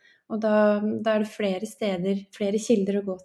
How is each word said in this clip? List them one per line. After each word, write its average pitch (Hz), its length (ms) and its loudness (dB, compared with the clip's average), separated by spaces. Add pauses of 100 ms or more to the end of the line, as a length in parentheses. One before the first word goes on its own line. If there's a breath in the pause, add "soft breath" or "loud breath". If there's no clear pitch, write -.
(300 soft breath)
Og 214 100 -4
da, 208 420 4
da 220 320 0
er 214 100 2
det 214 60 -6
flere 196 360 -4
steder, 196 680 -2
flere 208 240 -2
kilder 202 420 2
å 202 60 -8
gå 185 180 -6